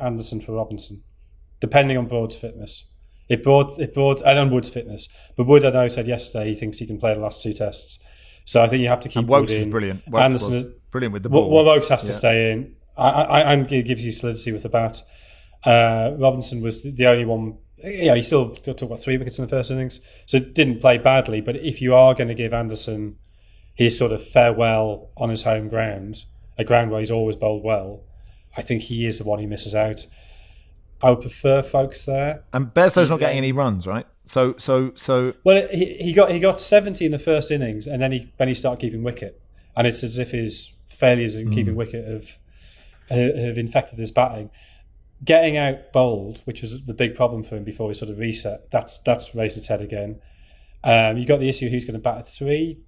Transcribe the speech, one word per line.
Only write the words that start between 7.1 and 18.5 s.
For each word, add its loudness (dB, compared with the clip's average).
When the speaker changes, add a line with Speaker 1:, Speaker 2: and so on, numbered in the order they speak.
Speaker 1:
the -2
last -8
two -6
tests. -8
So 4
I 4
think 0
you 0
have 2
to -12
keep -4
Speaker 2:
And -2
Wokes 4
Speaker 1:
Wood 0
Speaker 2:
was -2
Speaker 1:
in. -6
Speaker 2:
brilliant. -4
Woke 2
Speaker 1:
Anderson 2
Speaker 2:
was -4
Speaker 1:
is -18
Speaker 2:
brilliant -6
with -8
the -6
Speaker 1:
Wo-, 4
Speaker 2:
ball. 0
Speaker 1:
well, 6
Wokes 6
has 2
to -6
Speaker 2:
Yeah. -4
Speaker 1:
stay 2
in. -8
I, 2
I, 2
I, 4
and 2
gi-, 0
gives -4
you -6
solidity -6
with -8
the -8
bat. -2
Uh, 4
Robinson 0
was -6
the, -12
the 2
only 6
one. -6
Yeah, 0
he 0
still 0